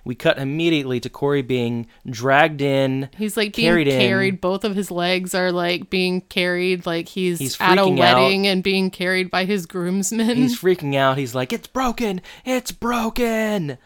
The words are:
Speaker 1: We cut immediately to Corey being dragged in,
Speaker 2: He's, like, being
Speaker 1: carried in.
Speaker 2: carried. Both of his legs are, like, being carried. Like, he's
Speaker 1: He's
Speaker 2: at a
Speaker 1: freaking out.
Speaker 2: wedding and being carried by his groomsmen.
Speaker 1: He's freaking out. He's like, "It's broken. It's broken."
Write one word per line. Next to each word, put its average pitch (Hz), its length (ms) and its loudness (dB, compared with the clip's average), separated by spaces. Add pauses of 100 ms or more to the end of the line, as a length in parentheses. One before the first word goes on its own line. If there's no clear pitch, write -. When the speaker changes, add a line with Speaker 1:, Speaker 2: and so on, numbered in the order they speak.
Speaker 1:
We 123 120 -6
cut - 220 0
immediately 139 600 -2
to 120 100 -8
Corey 143 340 -2
being 120 440 -2 (180)
dragged 139 560 2
in, 135 560 0
Speaker 2:
He's, 208 200 -4
like, 208 180 -2
being 233 140 2
Speaker 1:
carried 170 180 4
in. 131 140 2
Speaker 2:
carried. 180 400 2
Both 185 240 -2
of 208 100 -2
his 190 160 -4
legs 180 460 -2
are, 180 160 0
like, 175 360 -2
being 185 340 0
carried. 180 600 -2
Like, 170 260 -4
he's 180 280 -2
Speaker 1:
He's 131 220 -6
Speaker 2:
at 185 180 4
a 202 40 4
Speaker 1:
freaking 185 180 2
out. - 180 6
Speaker 2:
wedding 190 300 4
and 190 120 2
being 190 300 0
carried 185 400 -2
by 185 140 0
his 190 220 -2
groomsmen. 196 720 -2
Speaker 1:
He's 247 240 0
freaking 165 360 0
out. 135 200 2
He's 131 200 -4
like, 127 160 -2
"It's 220 160 -8
broken. 233 540 -2 (220)
It's 254 280 -4
broken." 220 1120 -2